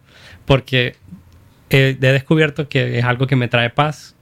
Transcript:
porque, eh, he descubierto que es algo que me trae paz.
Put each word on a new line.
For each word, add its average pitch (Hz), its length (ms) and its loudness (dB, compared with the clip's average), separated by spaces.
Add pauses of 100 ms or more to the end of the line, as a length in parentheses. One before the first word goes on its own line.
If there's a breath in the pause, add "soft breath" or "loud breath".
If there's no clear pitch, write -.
(440 loud breath)
porque, 127 520 0 (720)
eh, 135 300 2
he 131 120 2
descubierto 147 560 0
que 123 300 -2
es 120 60 0
algo 123 240 -2
que 135 80 0
me 120 100 0
trae 120 240 0
paz. - 520 -4